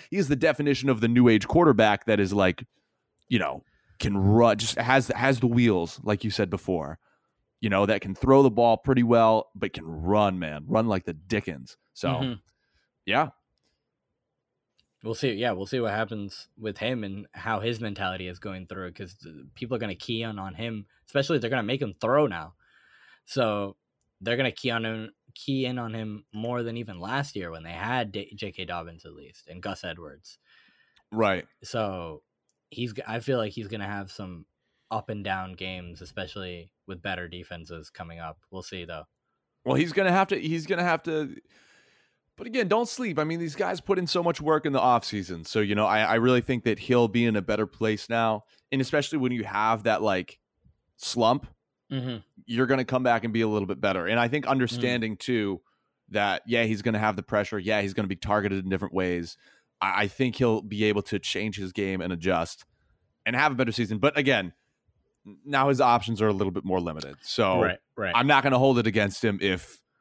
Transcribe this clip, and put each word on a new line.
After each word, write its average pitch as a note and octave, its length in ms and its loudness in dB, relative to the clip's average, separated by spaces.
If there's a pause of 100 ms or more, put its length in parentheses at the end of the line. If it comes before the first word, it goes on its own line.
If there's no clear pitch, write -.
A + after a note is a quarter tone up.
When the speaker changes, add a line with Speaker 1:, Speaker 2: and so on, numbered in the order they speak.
(100)
Speaker 1:
he F3+ 60 -4
is F#3 120 0
the C3+ 80 2
definition C#3+ 520 0
of A#2 120 2
the A2+ 80 4
new A#2+ 200 8
age A2 200 6
quarterback A2 560 6
that G#2 160 4
is G2 120 2
like, F#2+ 320 2 (640)
you A#2 120 2
know, C#2+ 240 -4 (360)
can G2+ 180 0
run, G#2 400 6
just A2 180 -2
has, B2 380 4
has C3 240 2
the B2+ 80 2
wheels, A2+ 560 4
like G#2 220 0
you G#2+ 60 -2
said G2 200 0
before, E2+ 480 -4 (600)
you A2 100 0
know, G2 160 4
that G2+ 140 2
can G2 120 -6
throw C3+ 300 6
the C3+ 80 8
ball A#2 260 4
pretty B2 280 2
well, A2+ 500 4
but G2 180 -6
can - 140 -12
run, F#2 540 2
man, D2+ 260 -8
run A2 220 0
like F#2+ 160 -2
the F2 100 -8
dickens. E2+ 600 -6 (160)
So, - 160 -6
Speaker 2:
Mm-hmm. E2+ 240 -2 (720)
Speaker 1:
yeah. C3 220 0 (1800)
Speaker 2:
We'll A2+ 100 -4
see. B2+ 200 -2
Yeah, A2+ 180 0
we'll F#2+ 140 -6
see C3 120 -4
what A2+ 140 0
happens G#2+ 560 -6 (100)
with G#2+ 200 -8
him A#2 260 -4
and G2 300 -10
how A2 260 -4
his A2+ 180 -4
mentality F#2+ 480 -6
is F2+ 140 -12
going F#2 260 -12
through, F#2 260 -12
'cause F#2 300 -16
th-, E2 100 -20 (220)
people B2 220 -6
are G#2+ 40 -4
gonna G#2 140 -6
key A2+ 280 -6
in A2 180 -8
on F#2+ 140 -10
him, A2 320 -8 (200)
especially C#3 320 0
they're A2+ 120 -4
gonna B2 120 -2
make B2+ 180 -2
him C3 200 -6
throw C#3 260 4
now. E2+ 280 -6 (720)
So G#2 500 -2 (440)
they're A#2 160 -2
gonna C3 140 0
key B2 220 -6
on A2+ 120 -2
him, A2 280 -8 (220)
key C3 320 -4
in B2 120 -6
on A2+ 160 -8
him G#2+ 380 -10
more A#2 320 -4
than A#2 140 -8
even G2+ 200 -12
last B2 380 -6
year F2 160 -8
when E2 100 -12
they E2 100 -14
had A2+ 400 -4
D-, G2+ 220 -10
J G2+ 160 -10
K F#2 140 -12
Dobbins E2+ 400 -10
at D#2+ 100 -20
least D2 320 -20
and F2 160 -18
Gus G2 220 -10
Edwards. D#2+ 540 -14 (760)
Speaker 1:
Right. G#2 340 0 (160)
Speaker 2:
So F#2 600 -6 (480)
he's A#2+ 240 -8
g-, - 120 -12
I A2 140 -6
feel C3 180 -2
like G#2+ 140 -4
he's G#2+ 160 -10
gonna G2+ 180 -8
have G2 240 -10
some F2+ 360 -14 (440)
up A2 200 -6
and G#2 120 -10
down F#2+ 300 -6
games, F2+ 480 -12
especially F2+ 720 -12 (140)
with F2+ 160 -14
better F2+ 260 -6
defenses E2+ 640 -16
coming E2 300 -16
up. D#2+ 180 -14 (120)
We'll F#2 120 -14
see F2+ 240 -12
though. D#2+ 180 -12 (600)
Speaker 1:
Well, C3 100 2
he's D#3+ 160 0
gonna F#3+ 200 2
have F#3+ 160 2
to, F#3 120 -2
he's D#3+ 260 -4
gonna F3 160 0
have E3 220 0
to, D#3 320 -4 (1000)
but G#3 120 -12
again, A3+ 180 -2
don't A3 220 2
sleep. G#3+ 320 -4
I D3+ 40 2
mean, E3 140 -4
these E3 160 -6
guys F3+ 260 -2
put G3 160 0
in F3+ 120 -2
so F3+ 120 0
much E3+ 200 0
work D#3 260 2
in D3 60 -2
the C3+ 80 2
offseason. F#2+ 640 2
So, - 140 0
you G#2 160 2
know, G#2+ 100 4
I, G#2 140 4
I G#2+ 160 2
really B2 240 4
think A#2+ 240 -2
that A2 160 0
he'll B2 260 4
be A#2 200 2
in A2 100 2
a G2+ 60 0
better G#2+ 240 0
place A2 420 -2
now. A2+ 340 0 (300)
And C3+ 80 0
especially C#3+ 380 0
when B2+ 120 0
you A#2+ 140 -4
have G#2 400 0
that, G#2 180 2
like, F#2+ 380 0 (560)
slump, A#2+ 500 2 (460)
Speaker 2:
Mm-hmm. B2+ 240 -6 (300)
Speaker 1:
you're A#2+ 200 0
gonna C3 180 2
come B2+ 200 0
back A#2 200 4
and A2+ 80 -2
be A2+ 100 2
a A2+ 40 2
little G#2+ 220 0
bit F2 120 -6
better. F#2 280 0
And A2+ 100 2
I A#2+ 80 4
think C3+ 200 -2
Speaker 2:
Mm. - 20 -6
Speaker 1:
understanding, A#2+ 680 0
too, G#2 440 -2 (480)
that, G2+ 380 -2
yeah, A#2 180 2
he's A2 180 -2
gonna A2 160 0
have A2 160 2
the F#2 80 -8
pressure. G#2 360 -2
Yeah, G2+ 240 -2
he's G2 120 -4
gonna G#2 140 -2
be F#2 80 -4
targeted G2+ 480 0
in F#2+ 60 -4
different F#2+ 240 -2
ways. F2 420 -2 (440)
I, F#2+ 240 0
I G2+ 40 0
think B2 280 -2
he'll A2+ 260 2
be G#2 220 -4
able G#2 180 2
to G2 180 -4
change G2+ 360 -6
his F#2+ 160 -8
game F#2+ 280 -2
and F2 120 -4
adjust E2+ 520 -2 (600)
and A#2 120 -2
have D3 160 2
a - 20 -6
better A#2+ 160 0
season. A2 280 -2
But D3 200 0
again, A#2+ 360 2 (720)
n-, G2+ 200 -20
now C#3 240 2
his C3+ 120 2
options A#2 400 4
are A2 80 4
a G#2+ 40 2
little F#2+ 200 -2
bit F2+ 120 -6
more F#2 160 0
limited. D2+ 420 -6
So G2 400 0
Speaker 2:
Right, F#2 160 0 (180)
right. F#2+ 200 -4
Speaker 1:
I'm B2 100 4
not C#3+ 160 6
gonna C3+ 160 4
hold C3 200 4
it A2+ 100 2
against G2+ 360 0
him G#2 160 2
if F#2+ 380 -2 (220)